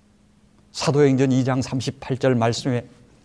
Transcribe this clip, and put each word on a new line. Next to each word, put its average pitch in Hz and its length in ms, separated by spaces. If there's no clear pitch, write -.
사도행전 139 640
이 131 100
장 131 180
삼십팔 127 580
절 131 180
말씀에 117 500